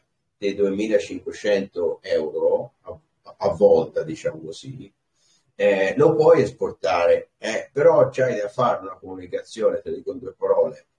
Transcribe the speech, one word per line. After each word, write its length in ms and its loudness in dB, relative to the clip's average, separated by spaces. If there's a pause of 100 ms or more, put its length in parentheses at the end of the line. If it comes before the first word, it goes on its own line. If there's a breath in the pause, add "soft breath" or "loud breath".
(380)
dei 160 -2
duemilacinquecento 1500 -2
euro 800 -2
a, 160 -16 (400)
a 160 -2
volta, 500 4
diciamo 380 -8
così, 520 -16 (680)
eh, 340 2
lo 200 4
puoi 260 6
esportare, 960 0
eh, 340 -6
però 380 4
c'hai 300 -2
da 100 -6
fare 320 0
una 140 -12
comunicazione, 840 -4
te 120 -10
lo 60 -6
dico 140 -10
in 60 -10
due 160 -14
parole, 520 0 (140)